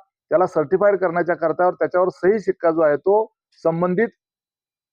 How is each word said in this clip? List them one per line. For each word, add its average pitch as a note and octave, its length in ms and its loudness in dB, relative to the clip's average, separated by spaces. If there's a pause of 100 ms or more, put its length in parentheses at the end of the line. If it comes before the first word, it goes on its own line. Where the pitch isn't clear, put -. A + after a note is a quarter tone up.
(300)
त्याला E3+ 180 2
सर्टिफाईड F#3+ 500 0
करण्याच्या F3 380 -2
करता E3 360 -2
त्याच्यावर F3 380 -2
सही G3 300 0
शिक्का F3+ 320 -2
जो D#3+ 100 0
आहे D3 160 2
तो G#3 360 0 (300)
संबंधित, F3 440 0 (840)